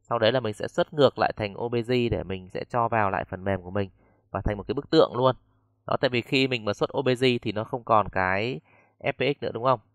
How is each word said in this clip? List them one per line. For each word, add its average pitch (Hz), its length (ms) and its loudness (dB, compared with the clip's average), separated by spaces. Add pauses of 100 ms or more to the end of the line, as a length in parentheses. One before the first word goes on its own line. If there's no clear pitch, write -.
Sau 120 180 -4
đấy 110 120 4
là 131 80 0
mình 110 140 -4
sẽ - 140 -8
xuất - 260 -2
ngược 135 260 4
lại - 180 2
thành 104 180 -4
O 120 120 -6
B 120 80 -4
J 120 340 0
để 85 140 -2
mình 92 260 -10
sẽ - 200 -8
cho 117 180 0
vào 107 240 2
lại - 140 -2
phần 92 180 -10
mềm 95 180 0
của 90 100 -14
mình 98 180 -2 (420)
và 95 100 -4
thành 104 160 -2
một 95 100 -10
cái 101 60 -4
bức 139 160 -6
tượng 156 260 6
luôn. 127 200 2 (520)
Đó, 113 140 0
tại 135 80 2
vì 120 120 0
khi 135 260 2
mình 120 180 -4
mà 104 80 0
xuất - 160 -2
O 143 120 -4
B 127 60 0
J 123 340 2
thì 110 100 -4
nó 107 120 -4
không 120 200 -8
còn 104 260 2
cái 98 500 -2 (400)
F 135 120 -4
P 135 260 -2
X - 60 -10
nữa, 101 100 -6
đúng 113 100 -8
không? 127 160 2 (160)